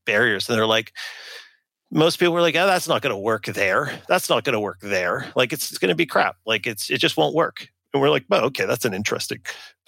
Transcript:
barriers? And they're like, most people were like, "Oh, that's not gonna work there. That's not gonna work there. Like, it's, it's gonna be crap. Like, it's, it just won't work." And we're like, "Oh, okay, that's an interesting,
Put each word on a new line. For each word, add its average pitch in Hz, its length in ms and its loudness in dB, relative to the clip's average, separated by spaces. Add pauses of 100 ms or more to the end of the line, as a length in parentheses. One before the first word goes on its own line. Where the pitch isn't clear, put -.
barriers? 107 420 2
And 120 100 0
they're 110 100 2
like, 113 260 0 (1000)
most 156 280 4
people 175 140 4
were 170 80 2
like, 165 140 4
"Oh, 180 120 4
that's 180 200 2
not 143 140 2
gonna 113 180 -2
work 110 280 -2
there. 101 600 0
That's 180 220 0
not 123 140 2
gonna 113 160 0
work 101 220 -6
there. 98 540 -2
Like, 127 160 2
it's, - 200 -6
it's - 80 -10
gonna 180 160 2
be 165 100 0
crap. 165 400 0
Like, 110 220 0
it's, - 240 -6
it 127 80 0
just 160 180 0
won't 156 180 2
work." - 320 -2 (240)
And 139 100 2
we're 147 100 4
like, 147 200 0
"Oh, 185 140 4
okay, 131 200 -2
that's 120 200 -2
an 104 80 0
interesting, - 460 -4 (480)